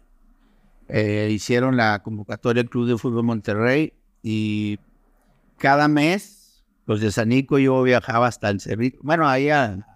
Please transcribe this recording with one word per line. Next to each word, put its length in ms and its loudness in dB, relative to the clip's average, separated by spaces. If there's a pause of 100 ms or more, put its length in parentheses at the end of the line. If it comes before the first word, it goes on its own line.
(880)
eh, 420 -2
hicieron 460 0
la 260 0
convocatoria 600 -4
del 60 -12
Club 180 -2
de 100 0
Fútbol 260 -2
Monterrey 680 -2 (280)
y 580 -4 (760)
cada 300 2
mes, 760 -2 (220)
pues, 160 0
de 100 0
San 180 -2
Nico 300 2
yo 240 4
viajaba 440 2
hasta 220 -4
el 100 -2
Cerrito, 420 -4
bueno, 260 0
ahí 220 2
a, 360 -2 (100)